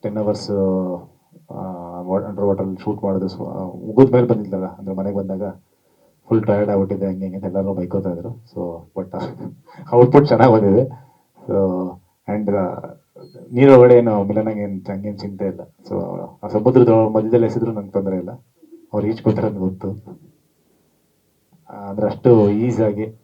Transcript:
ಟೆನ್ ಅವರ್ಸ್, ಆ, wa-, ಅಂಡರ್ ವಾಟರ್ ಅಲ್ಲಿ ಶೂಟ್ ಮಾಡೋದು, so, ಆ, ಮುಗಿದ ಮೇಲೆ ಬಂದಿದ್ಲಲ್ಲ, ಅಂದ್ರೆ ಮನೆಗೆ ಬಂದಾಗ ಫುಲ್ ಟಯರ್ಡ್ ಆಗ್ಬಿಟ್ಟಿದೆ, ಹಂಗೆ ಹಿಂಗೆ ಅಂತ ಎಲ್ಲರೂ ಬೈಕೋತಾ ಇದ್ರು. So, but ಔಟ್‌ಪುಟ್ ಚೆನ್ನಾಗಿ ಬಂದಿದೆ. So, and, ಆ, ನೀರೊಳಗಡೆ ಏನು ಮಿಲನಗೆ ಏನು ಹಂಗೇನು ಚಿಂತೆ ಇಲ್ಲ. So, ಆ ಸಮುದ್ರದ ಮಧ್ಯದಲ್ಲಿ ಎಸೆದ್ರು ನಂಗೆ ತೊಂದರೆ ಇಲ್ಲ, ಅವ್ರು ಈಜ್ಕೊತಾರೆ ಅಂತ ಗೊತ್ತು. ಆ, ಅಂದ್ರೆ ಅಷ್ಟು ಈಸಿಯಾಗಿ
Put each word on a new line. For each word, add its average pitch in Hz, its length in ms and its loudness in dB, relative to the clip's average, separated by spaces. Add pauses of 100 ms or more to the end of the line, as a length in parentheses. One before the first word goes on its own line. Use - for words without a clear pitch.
ಟೆನ್ 104 160 -8
ಅವರ್ಸ್, 104 340 -4 (1000)
ಆ, - 40 -16 (460)
wa-, 92 220 -4
ಅಂಡರ್ 101 220 -6
ವಾಟರ್ 98 200 0
ಅಲ್ಲಿ 92 180 -8
ಶೂಟ್ 104 200 -6
ಮಾಡೋದು, 95 220 -2
so, - 220 -8
ಆ, 95 160 -10
ಮುಗಿದ 107 500 4
ಮೇಲೆ 123 140 4
ಬಂದಿದ್ಲಲ್ಲ, 98 380 -4
ಅಂದ್ರೆ 95 300 -10
ಮನೆಗೆ 98 220 -6
ಬಂದಾಗ 95 320 -6 (800)
ಫುಲ್ 110 180 0
ಟಯರ್ಡ್ 104 240 0
ಆಗ್ಬಿಟ್ಟಿದೆ, 98 360 -2
ಹಂಗೆ 92 140 -4
ಹಿಂಗೆ 95 160 -8
ಅಂತ 95 100 -10
ಎಲ್ಲರೂ 95 280 -4
ಬೈಕೋತಾ 92 360 -6
ಇದ್ರು. 87 200 -8
So, 87 680 -12
but 92 180 -10 (760)
ಔಟ್‌ಪುಟ್ 123 340 6
ಚೆನ್ನಾಗಿ 117 260 4
ಬಂದಿದೆ. 104 280 4 (640)
So, 95 340 -2 (540)
and, 104 220 -4
ಆ, 92 220 -6 (720)
ನೀರೊಳಗಡೆ 123 460 10
ಏನು 110 260 2
ಮಿಲನಗೆ 107 360 -2
ಏನು 98 340 -8
ಹಂಗೇನು 101 240 -8
ಚಿಂತೆ 98 300 -8
ಇಲ್ಲ. 95 120 -8
So, - 440 -10 (400)
ಆ 107 40 -10
ಸಮುದ್ರದ 113 420 4
ಮಧ್ಯದಲ್ಲಿ 110 560 2
ಎಸೆದ್ರು 113 260 -2
ನಂಗೆ 101 200 -8
ತೊಂದರೆ 95 260 -4
ಇಲ್ಲ, 90 140 -8 (640)
ಅವ್ರು 104 140 -4
ಈಜ್ಕೊತಾರೆ 110 400 -2
ಅಂತ 98 100 -6
ಗೊತ್ತು. 95 640 -8 (1500)
ಆ, 104 200 -14
ಅಂದ್ರೆ 104 180 -2
ಅಷ್ಟು 110 420 4
ಈಸಿಯಾಗಿ 110 760 -2